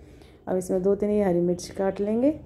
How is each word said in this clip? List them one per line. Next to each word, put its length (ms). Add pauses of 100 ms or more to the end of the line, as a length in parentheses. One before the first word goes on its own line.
(460)
अब 100
इसमें 260
दो 120
तीन 160
ये 140
हरी 160
मिर्च 300
काट 300
लेंगे। 300 (160)